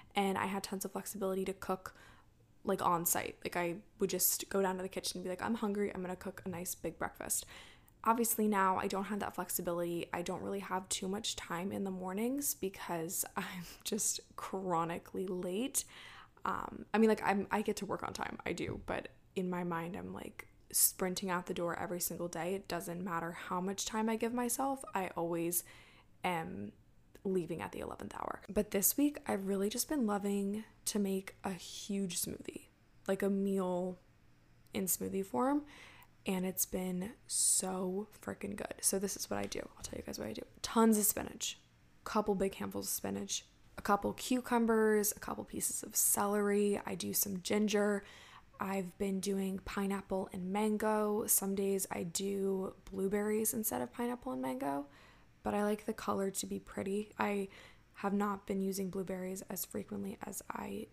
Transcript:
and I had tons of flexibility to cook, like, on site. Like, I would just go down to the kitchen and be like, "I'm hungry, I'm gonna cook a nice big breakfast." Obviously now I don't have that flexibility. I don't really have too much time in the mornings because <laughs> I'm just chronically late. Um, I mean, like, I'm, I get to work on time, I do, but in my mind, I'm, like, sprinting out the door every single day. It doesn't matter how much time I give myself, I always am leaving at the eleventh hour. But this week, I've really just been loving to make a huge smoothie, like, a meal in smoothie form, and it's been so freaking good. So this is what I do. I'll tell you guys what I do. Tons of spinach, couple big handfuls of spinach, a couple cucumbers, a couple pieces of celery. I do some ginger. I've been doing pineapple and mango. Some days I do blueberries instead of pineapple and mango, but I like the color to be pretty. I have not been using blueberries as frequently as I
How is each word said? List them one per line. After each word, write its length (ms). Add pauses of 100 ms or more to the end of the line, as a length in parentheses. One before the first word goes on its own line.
(140)
and 220
I 100
had 160
tons 220
of 80
flexibility 540
to 60
cook, 420 (720)
like, 180
on 220
site. 400
Like, 120
I 200 (220)
would 120
just 380
go 140
down 140
to 60
the 60
kitchen 300
and 60
be 60
like, 120
"I'm 140
hungry, 360
I'm 80
gonna 160
cook 280
a 40
nice 260
big 240
breakfast." 480 (580)
Obviously 420
now 300
I 100
don't 180
have 140
that 160
flexibility. 800
I 100
don't 200
really 180
have 280
too 200
much 260
time 380
in 100
the 80
mornings 640
because 760
<laughs> 60
I'm 280 (180)
just 380 (160)
chronically 920
late. 580 (600)
Um, 500
I 40
mean, 100
like, 160
I'm, 260
I 120
get 160
to 80
work 180
on 80
time, 340
I 60
do, 340
but 220 (260)
in 160
my 140
mind, 320
I'm, 160
like, 340 (240)
sprinting 580
out 180
the 80
door 220
every 220
single 300
day. 260
It 140
doesn't 340
matter 300
how 280
much 240
time 240
I 60
give 180
myself, 520 (100)
I 220
always 480 (580)
am 480 (540)
leaving 360
at 120
the 80
eleventh 340
hour. 340
But 220
this 260
week, 300
I've 220
really 200
just 200
been 180
loving 560 (220)
to 160
make 420
a 100
huge 680
smoothie, 460 (420)
like, 160
a 40
meal 720 (760)
in 120
smoothie 420
form, 380 (640)
and 200
it's 200
been 440 (160)
so 800 (160)
freaking 320
good. 280
So 180
this 160
is 120
what 120
I 60
do. 120 (180)
I'll 60
tell 160
you 60
guys 160
what 80
I 40
do. 100 (200)
Tons 340
of 80
spinach, 540 (460)
couple 320
big 180
handfuls 320
of 60
spinach, 520 (340)
a 40
couple 320
cucumbers, 1000
a 60
couple 240
pieces 380
of 120
celery. 920
I 80
do 180
some 300
ginger. 600 (540)
I've 380
been 240
doing 460
pineapple 640
and 180
mango. 760
Some 280
days 360
I 140
do 720 (160)
blueberries 640
instead 300
of 100
pineapple 400
and 80
mango, 460 (560)
but 100
I 100
like 220
the 80
color 380
to 160
be 120
pretty. 600
I 300 (520)
have 140
not 320
been 160
using 260
blueberries 640
as 160
frequently 580
as 260
I 420